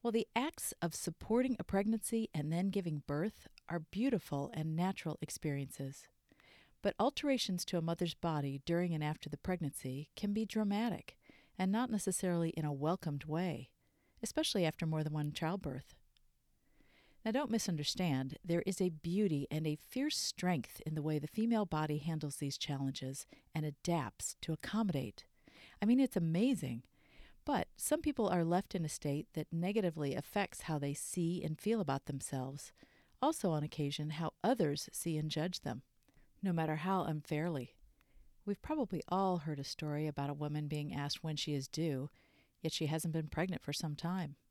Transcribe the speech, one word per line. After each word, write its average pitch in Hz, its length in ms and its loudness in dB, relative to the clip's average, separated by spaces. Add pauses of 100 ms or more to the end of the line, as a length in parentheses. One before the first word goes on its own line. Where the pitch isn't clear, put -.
Well, 240 80 0
the 220 240 4
acts - 480 0
of 170 140 -2
supporting 240 640 0
a - 40 -4
pregnancy 220 680 2
and 147 180 0
then 185 180 2
giving 175 360 0
birth 156 400 -2 (220)
are 170 100 -2
beautiful 180 760 0
and 160 220 -2
natural 175 480 0
experiences. 139 840 -6 (760)
But - 160 2
alterations 247 680 2
to 180 120 0
a 165 40 2
mother's 165 320 0
body 143 520 0
during 170 260 4
and 151 120 0
after 151 240 -2
the 147 80 -6
pregnancy 147 800 -2
can 208 160 0
be 220 120 2
dramatic 214 720 0 (400)
and 190 140 4
not 233 180 2
necessarily 180 600 2
in 156 140 -2
a 147 80 0
welcomed 147 540 0
way, 151 440 -2 (540)
especially 214 420 2
after 160 200 0
more 156 180 2
than 151 80 -2
one 147 200 0
childbirth. 156 600 -4 (1300)
Now, 220 60 0
don't 247 220 2
misunderstand, 147 920 0
there 170 220 2
is 190 140 -2
a 185 80 4
beauty 170 600 2
and 156 160 0
a 151 120 0
fierce 285 420 -2
strength - 680 -2
in 156 120 -2
the 156 60 -2
way 156 180 2
the 151 80 -6
female 220 360 2
body 151 340 0
handles 151 400 -2
these 139 200 -2
challenges 135 680 -2 (280)
and 156 100 0
adapts 151 760 -2
to - 120 -4
accommodate. 156 720 -2 (560)
I 202 60 2
mean, 247 140 8
it's - 160 4
amazing. 170 680 2 (600)
But 262 320 2
some 311 260 2
people 247 260 2
are 175 140 4
left 175 320 2
in 175 100 0
a 151 40 -2
state 143 460 -2
that 156 180 -4
negatively 165 640 0
affects - 460 -4
how 156 180 -2
they 143 140 -2
see 170 500 -2
and 156 160 -4
feel 220 200 2
about 139 260 0
themselves, 139 640 -6 (500)
also 262 300 2
on 151 100 2
occasion 151 480 -2
how 156 220 -2 (100)
others 190 480 2
see - 260 -2
and 151 140 -2
judge 170 300 -2
them, - 220 -6 (600)
no 190 100 2
matter 160 220 2
how 180 300 0
unfairly. 151 720 -2 (680)
We've 202 180 -2
probably 254 440 -2
all 185 320 2
heard 147 220 -4
a 139 40 -4
story 151 440 -2
about 143 220 -2
a 147 40 -2
woman 151 320 -2
being 147 260 -2
asked 143 300 -2
when 156 140 -2
she 147 180 -2
is 135 140 -2
due, 151 420 0 (500)
yet 160 120 -2
she - 140 0
hasn't 156 280 0
been 156 140 0
pregnant 175 340 -2
for - 100 -6
some 151 220 -2
time. 170 400 -4 (160)